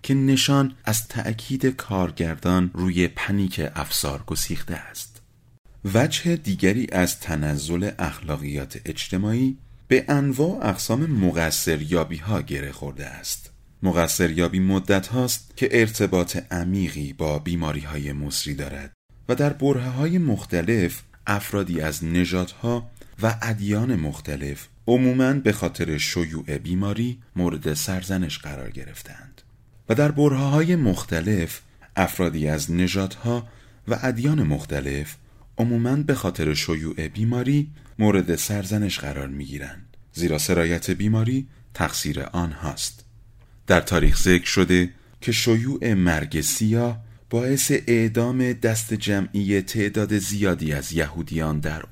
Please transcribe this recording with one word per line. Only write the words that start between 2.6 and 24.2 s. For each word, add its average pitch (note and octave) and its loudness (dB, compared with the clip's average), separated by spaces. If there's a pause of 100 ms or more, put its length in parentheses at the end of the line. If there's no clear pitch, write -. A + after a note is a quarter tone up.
روی F2+ 2
پنیک F#2+ -2
افسار C#2+ -4
گسیخته - -4
است. - -14 (600)
وجه C#3+ 2
دیگری A2+ 0
از F2+ 0
تنزل D2+ -2
اخلاقیات D2 -6
اجتماعی A2 -2 (320)
به B2+ 6
انواع C#3+ 2
و - -2
اقسام A2+ 0
مقصریابی‌ها E2 0
گره C#2 -6
خورده C#2 -12
است. - -10 (320)
مقصریابی E2+ 2
مدت F#2+ 2
هاست B2 -4
که B2+ 0
ارتباط G2 2
عمیقی E2+ -2
با D2+ -2
بیماری D#2 -2
های D2 -6
مصری D2 -6
دارد C#2 -10 (360)
و B2 2
در C#3+ 2
برهه‌های C#3 0
مختلف G2 0 (240)
افرادی G2+ -2
از D#2 -4
نژادها F2+ -2 (320)
و A2+ 0
ادیان G#2+ 0
مختلف D2 -6 (180)